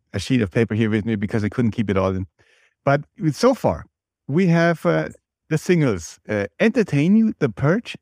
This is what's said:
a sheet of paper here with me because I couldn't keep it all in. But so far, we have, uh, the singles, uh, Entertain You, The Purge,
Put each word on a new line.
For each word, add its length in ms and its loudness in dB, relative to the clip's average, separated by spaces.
a 60 -4
sheet 220 0
of 100 -2
paper 240 0
here 160 0
with 120 -2
me 120 -2
because 280 -4
I 60 -2
couldn't 220 -2
keep 180 -4
it 80 0
all 180 0
in. 120 -6
But 160 2
so 240 2
far, 320 -4
we 200 0
have, 380 2
uh, 240 0
the 80 0
singles, 640 0
uh, 160 -2
Entertain 560 2
You, 240 2
The 100 0
Purge, 520 -2